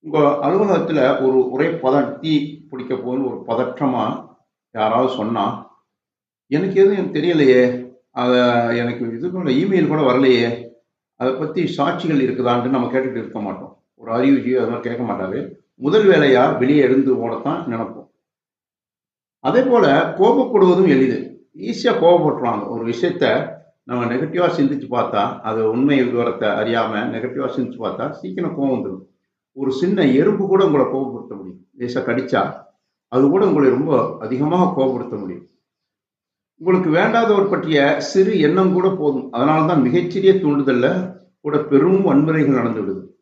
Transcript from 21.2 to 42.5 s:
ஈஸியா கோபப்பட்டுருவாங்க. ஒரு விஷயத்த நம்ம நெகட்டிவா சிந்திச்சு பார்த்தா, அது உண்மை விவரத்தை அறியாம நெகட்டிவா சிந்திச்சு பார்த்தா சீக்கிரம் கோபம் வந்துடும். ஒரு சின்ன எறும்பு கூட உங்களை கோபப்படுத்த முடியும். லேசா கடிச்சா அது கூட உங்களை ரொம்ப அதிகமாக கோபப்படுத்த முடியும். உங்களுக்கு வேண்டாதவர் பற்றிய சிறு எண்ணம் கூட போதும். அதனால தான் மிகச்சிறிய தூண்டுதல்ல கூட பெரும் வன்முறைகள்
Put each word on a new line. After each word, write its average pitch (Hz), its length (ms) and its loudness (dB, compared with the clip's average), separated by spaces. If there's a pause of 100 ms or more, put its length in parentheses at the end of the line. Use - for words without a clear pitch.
ஈஸியா - 360 -2
கோபப்பட்டுருவாங்க. 139 720 2
ஒரு 113 180 -8
விஷயத்த 127 380 -2 (600)
நம்ம 123 220 -6
நெகட்டிவா 156 420 -2
சிந்திச்சு 143 420 -2
பார்த்தா, 110 500 -4
அது 110 300 -2
உண்மை 131 340 2
விவரத்தை 117 460 -2
அறியாம 110 560 -2
நெகட்டிவா 120 420 -6
சிந்திச்சு 117 320 -6
பார்த்தா 110 300 -6
சீக்கிரம் - 460 -8
கோபம் 139 180 -2
வந்துடும். 98 320 -8 (520)
ஒரு 135 140 -4
சின்ன 180 340 0
எறும்பு 185 420 2
கூட 190 180 4
உங்களை 147 200 2
கோபப்படுத்த 127 500 -8
முடியும். 92 300 -18 (120)
லேசா 123 260 -6
கடிச்சா - 380 -2 (720)
அது 135 180 4
கூட 196 180 4
உங்களை 147 220 4
ரொம்ப 123 500 0
அதிகமாக 147 460 0
கோபப்படுத்த 123 540 -2
முடியும். 90 280 -12 (1120)
உங்களுக்கு 185 280 2
வேண்டாதவர் 208 600 2
பற்றிய 151 520 0
சிறு 196 380 2
எண்ணம் 175 340 2
கூட 180 160 2
போதும். 147 420 -4
அதனால 147 340 2
தான் 160 160 2
மிகச்சிறிய 175 520 2
தூண்டுதல்ல 139 540 2 (540)
கூட 147 180 -2
பெரும் 180 440 2
வன்முறைகள் 151 520 2